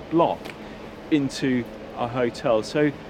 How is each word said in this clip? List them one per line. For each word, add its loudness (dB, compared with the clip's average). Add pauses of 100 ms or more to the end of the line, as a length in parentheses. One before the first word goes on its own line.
(120)
block 4 (680)
into 2 (340)
a -2
hotel. 2
So, 2 (180)